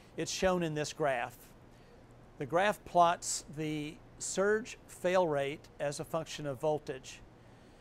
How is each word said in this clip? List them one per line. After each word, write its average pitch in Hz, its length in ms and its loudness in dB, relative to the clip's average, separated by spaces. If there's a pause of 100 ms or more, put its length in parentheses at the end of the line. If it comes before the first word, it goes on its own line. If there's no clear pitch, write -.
(160)
It's 160 160 -4
shown 185 300 2
in 156 120 -2
this 151 180 -2
graph. 127 440 -2 (1040)
The 147 80 -4
graph 185 380 2
plots - 600 4 (120)
the 151 400 -4 (220)
surge 208 680 0
fail 180 420 2
rate 143 320 -2 (180)
as 147 220 -4
a 147 40 -6
function 151 420 -6
of 135 140 -6
voltage. 147 600 -4 (600)